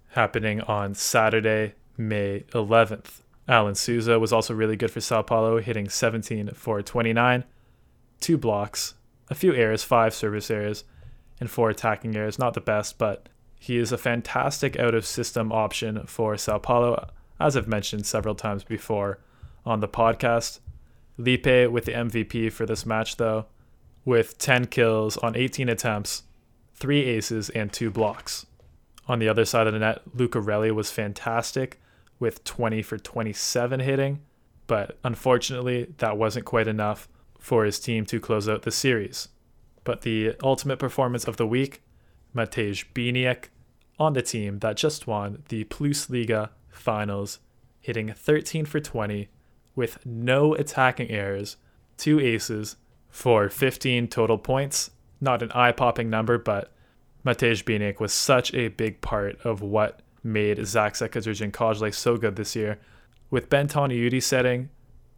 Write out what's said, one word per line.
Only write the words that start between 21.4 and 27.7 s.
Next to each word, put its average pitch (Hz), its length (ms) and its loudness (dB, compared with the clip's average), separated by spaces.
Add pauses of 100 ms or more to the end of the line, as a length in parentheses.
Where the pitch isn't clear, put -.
with 117 140 0
the 117 100 -2
M 117 140 -2
V 110 140 0
P 113 260 -2
for 110 160 -4
this 107 180 -2
match, 110 340 -2
though, 110 280 0 (600)
with 117 340 2
ten 123 260 4
kills 110 520 2
on 113 180 -2
eighteen 127 340 -2
attempts, 110 540 -2 (500)
three 143 300 2
aces, 113 480 -2
and 107 200 -4